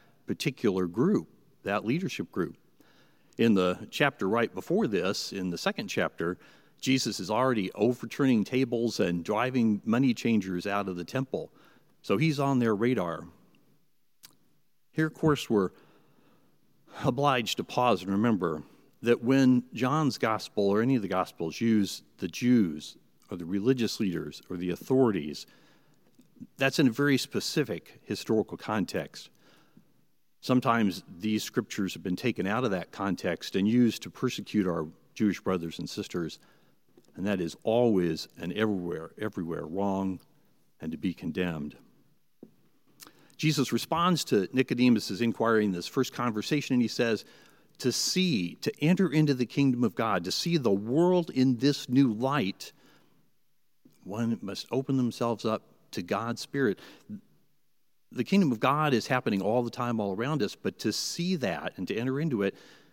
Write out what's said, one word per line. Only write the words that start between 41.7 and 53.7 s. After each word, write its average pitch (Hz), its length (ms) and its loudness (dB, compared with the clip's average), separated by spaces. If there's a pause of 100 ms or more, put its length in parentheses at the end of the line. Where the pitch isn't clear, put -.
Jesus 147 340 2
responds 165 520 2
to 98 280 2
Nicodemus's 123 680 2
inquiry 113 420 2
in 98 80 0
this 87 140 -6
first - 260 -2
conversation, 120 640 -2
and 123 80 4
he 113 60 0
says, 117 360 -2 (540)
"To 123 140 0
see, 143 640 0
to - 160 -6 (100)
enter 175 280 4
into 151 220 4
the 127 140 0
kingdom 127 380 2
of 104 100 0
God, 104 300 0
to 95 80 -4
see 170 260 0
the 117 120 2
world 160 600 2
in 131 260 4
this 139 320 0
new 127 240 4
light, 117 600 -2 (1300)